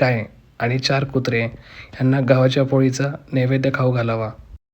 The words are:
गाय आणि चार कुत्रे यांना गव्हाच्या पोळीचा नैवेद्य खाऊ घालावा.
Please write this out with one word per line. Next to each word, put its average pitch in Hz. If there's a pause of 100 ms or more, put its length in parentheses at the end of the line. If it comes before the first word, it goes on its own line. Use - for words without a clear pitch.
गाय 127 (340)
आणि 123
चार 135
कुत्रे 127
यांना - (100)
गव्हाच्या 131
पोळीचा 135 (200)
नैवेद्य 131
खाऊ 127
घालावा. 113 (440)